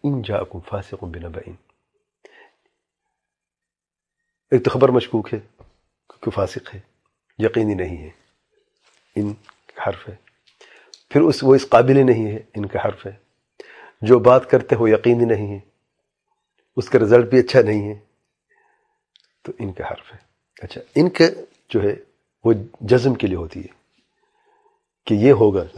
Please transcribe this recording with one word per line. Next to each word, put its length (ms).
ان 180
جاءکم 380
فاسق 440
بنبأ، 360
ایک 140
تو 60
خبر 180
مشکوک 460
ہے 40
کیونکہ 220
فاسق 440
ہے، 60
یقینی 360
نہیں 300
ہے، 60
ان 180
کا 220
حرف 200
ہے۔ 80
پھر 120
اس، 240
وہ 100
اس 140
قابل 280
ہی 60
نہیں 300
ہے، 60
ان 120
کا 180
حرف 220
ہے۔ 60
جو 160
بات 320
کرتے 240
ہو 140
یقینی 360
نہیں 300
ہے، 60
اس 120
کا 100
result 320
بھی 80
اچھا 240
نہیں 260
ہے، 100
تو 160
ان 140
کا 180
حرف 220
ہے۔ 60
اچھا، 220
ان 160
کا 140
جو 140
ہے 120
وہ 80
جزم 340
کے 120
لیے 100
ہوتی 240
ہے 300
کہ 80
یہ 180
ہوگا، 320